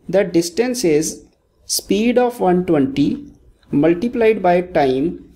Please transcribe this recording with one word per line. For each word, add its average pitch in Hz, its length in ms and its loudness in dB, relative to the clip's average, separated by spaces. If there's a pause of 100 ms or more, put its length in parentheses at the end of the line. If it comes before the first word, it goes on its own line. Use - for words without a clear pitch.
The 196 160 2
distance 208 580 -2
is 156 440 -2 (400)
speed 226 520 0
of 240 220 0
one 180 260 2
twenty 147 680 -2 (380)
multiplied 196 720 0
by 180 200 2
time 151 720 -2